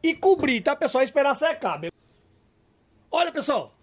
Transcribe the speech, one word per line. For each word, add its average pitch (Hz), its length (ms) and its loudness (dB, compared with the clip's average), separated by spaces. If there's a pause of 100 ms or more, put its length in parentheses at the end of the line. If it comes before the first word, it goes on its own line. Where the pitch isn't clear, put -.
e - 140 0
cobrir, 294 460 2
tá, - 160 0
pessoal? 269 260 0
Esperar 269 320 2
secar, 254 440 -2
beleza? 165 180 -10 (1120)
Olha, 339 220 0
pessoal, 277 500 -4